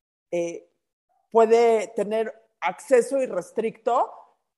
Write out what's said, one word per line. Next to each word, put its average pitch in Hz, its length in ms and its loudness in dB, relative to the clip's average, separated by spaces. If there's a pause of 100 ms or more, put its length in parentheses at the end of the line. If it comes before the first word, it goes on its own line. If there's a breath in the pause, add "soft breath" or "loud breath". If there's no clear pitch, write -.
(320)
eh, 170 380 -6 (600)
puede 226 640 4
tener 214 380 -4 (280)
acceso 240 600 0
irrestricto 226 880 -4 (460)